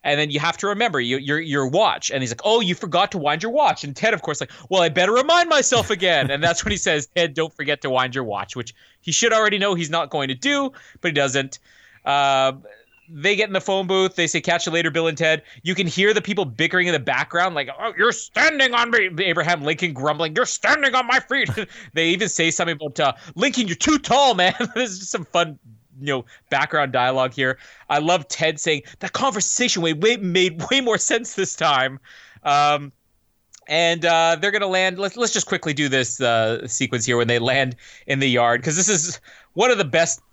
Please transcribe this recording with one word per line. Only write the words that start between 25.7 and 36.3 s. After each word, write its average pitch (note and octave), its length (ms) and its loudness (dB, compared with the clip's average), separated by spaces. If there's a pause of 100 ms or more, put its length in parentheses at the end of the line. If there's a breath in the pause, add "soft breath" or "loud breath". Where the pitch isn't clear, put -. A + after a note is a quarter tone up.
you C#3 60 -8
know, C3 180 -2 (260 loud breath)
background C#3+ 420 0
dialogue C3 400 2
here. C3 260 -2 (300 loud breath)
I D3 120 2
love E3 260 0
Ted D#3+ 320 -2
saying, D#3 240 -2 (160 loud breath)
"That F#3 140 -10
conversation A#3 680 0
way, E3 100 2
way, E3+ 240 2
made F3+ 520 0
way C#4 120 2
more A3+ 180 0
sense - 360 -2
this F#3+ 200 -4
time." C3+ 460 0 (420 loud breath)
Um, C#3+ 480 2 (800)
and, E3+ 360 2
uh, E3 360 4
they're G3+ 100 0
gonna G3+ 160 -2
land. F#3 320 0
Let's, G3 180 -4
let's A#3 160 -2
just G3 140 -2
quickly E3 280 -2
do C#3+ 140 0
this, B2+ 320 -2
uh, A2+ 460 0